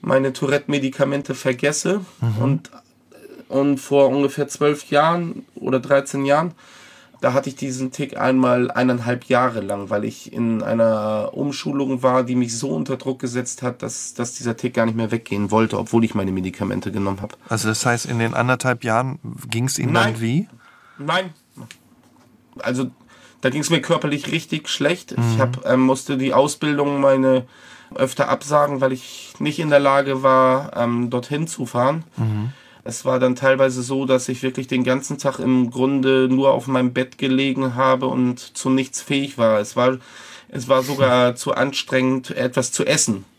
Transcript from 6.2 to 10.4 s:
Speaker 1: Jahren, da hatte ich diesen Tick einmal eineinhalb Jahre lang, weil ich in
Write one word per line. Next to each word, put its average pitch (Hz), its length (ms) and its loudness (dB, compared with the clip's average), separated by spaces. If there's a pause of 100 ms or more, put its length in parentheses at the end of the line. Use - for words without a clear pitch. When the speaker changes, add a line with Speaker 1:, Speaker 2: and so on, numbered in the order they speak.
Speaker 1:
Jahren, 151 260 2 (720)
da 131 120 2
hatte 135 160 0
ich 131 60 -10
diesen 131 380 -6
Tick - 240 -8
einmal 123 560 2
eineinhalb 120 540 0
Jahre 123 340 2
lang, 98 280 -6
weil 107 160 -2
ich 113 280 -10
in 113 320 -2